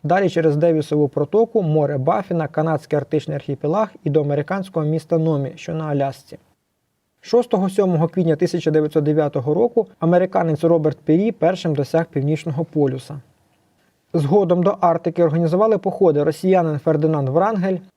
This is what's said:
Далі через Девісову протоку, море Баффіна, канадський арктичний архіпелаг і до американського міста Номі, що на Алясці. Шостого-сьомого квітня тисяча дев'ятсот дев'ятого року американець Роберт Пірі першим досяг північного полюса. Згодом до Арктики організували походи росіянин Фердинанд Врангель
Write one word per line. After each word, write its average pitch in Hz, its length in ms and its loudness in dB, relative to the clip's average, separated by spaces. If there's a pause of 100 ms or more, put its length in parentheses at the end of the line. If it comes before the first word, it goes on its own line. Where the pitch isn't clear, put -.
Далі 185 280 0
через 160 260 0
Девісову 151 520 0
протоку, 214 540 0
море 151 360 0
Баффіна, 165 500 -2
канадський 156 480 -2
арктичний 147 400 -4
архіпелаг 151 520 -4 (160)
і 160 60 -2
до 151 100 2
американського 151 640 -4
міста 160 320 -2
Номі, 156 380 -2
що - 180 -10
на 160 100 -6
Алясці. 139 540 -6 (840)
Шостого-сьомого 190 880 0
квітня 165 280 0
тисяча 165 340 -2
дев'ятсот 151 340 0
дев'ятого 151 500 0
року 226 320 0 (120)
американець 175 680 0
Роберт 160 340 2
Пірі 196 340 0
першим 170 420 -2
досяг 151 320 -2
північного 147 580 -4
полюса. 139 560 -4 (960)
Згодом 175 480 2
до 196 180 0
Арктики 170 440 0
організували 170 540 0
походи 175 440 2
росіянин 160 560 0
Фердинанд 151 500 0
Врангель 190 480 0 (200)